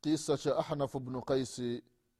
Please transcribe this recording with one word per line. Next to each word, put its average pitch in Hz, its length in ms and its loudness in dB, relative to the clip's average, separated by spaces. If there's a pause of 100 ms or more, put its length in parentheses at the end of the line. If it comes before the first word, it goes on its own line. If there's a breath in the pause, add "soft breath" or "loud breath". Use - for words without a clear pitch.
kisa 151 380 2
cha 139 180 2
Ahnaf 147 380 0
ibn 127 280 -4
Qaisi 123 600 0 (380)